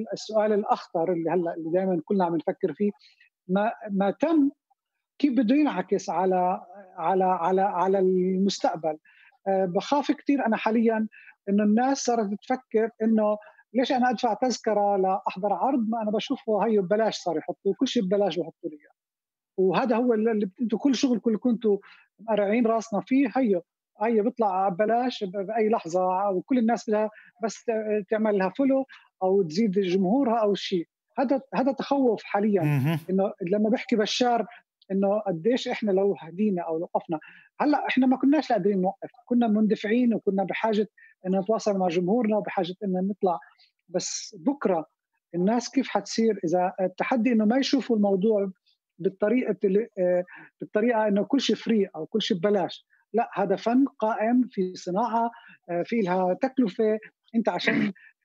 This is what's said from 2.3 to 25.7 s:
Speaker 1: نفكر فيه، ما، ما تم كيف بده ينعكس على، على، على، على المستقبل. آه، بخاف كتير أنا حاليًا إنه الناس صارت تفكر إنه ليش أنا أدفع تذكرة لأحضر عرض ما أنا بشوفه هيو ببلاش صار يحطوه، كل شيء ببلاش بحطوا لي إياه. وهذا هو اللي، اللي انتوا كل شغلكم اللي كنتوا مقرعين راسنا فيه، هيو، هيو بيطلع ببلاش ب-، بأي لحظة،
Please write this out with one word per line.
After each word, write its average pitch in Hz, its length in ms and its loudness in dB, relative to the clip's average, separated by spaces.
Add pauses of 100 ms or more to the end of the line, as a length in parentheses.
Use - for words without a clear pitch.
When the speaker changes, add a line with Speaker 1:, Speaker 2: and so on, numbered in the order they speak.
Speaker 1:
نفكر 170 380 -4
فيه، 202 180 0 (560)
ما، 202 240 0 (200)
ما 196 200 0
تم 285 380 2 (680)
كيف 285 140 2
بده 240 220 2
ينعكس 202 540 0
على، 185 520 0 (360)
على، 185 260 0
على، 185 380 2
على 190 380 0
المستقبل. 185 960 0 (500)
آه، 190 180 2
بخاف 269 460 -2
كتير 277 340 -2
أنا 220 120 0
حاليًا 220 500 0 (420)
إنه 202 140 2
الناس 247 340 2
صارت 226 320 -2 (120)
تفكر 226 480 -2 (120)
إنه 214 360 2 (360)
ليش 247 180 0
أنا 247 180 2
أدفع 226 240 -2
تذكرة 208 640 0
لأحضر 196 560 -2
عرض 220 360 0
ما 226 120 -4
أنا 214 100 -4
بشوفه 208 540 -2
هيو 214 160 2
ببلاش 208 360 0
صار 165 200 -4
يحطوه، 175 420 -4
كل 269 80 2
شيء 240 160 0
ببلاش 185 360 0
بحطوا 165 300 -8
لي 151 60 -14
إياه. - 160 -20 (680)
وهذا 196 380 2
هو 247 180 2
اللي، 220 180 2
اللي 208 180 -2 (120)
انتوا 220 180 -2
كل 277 160 2
شغلكم 240 340 0
اللي 214 100 0
كنتوا 214 380 0 (420)
مقرعين 214 480 0
راسنا 220 340 -2
فيه، 262 340 0
هيو، 202 260 2 (400)
هيو 220 220 2
بيطلع 202 460 0
ببلاش 220 540 0
ب-، 190 220 -6
بأي 220 240 0
لحظة، 185 600 0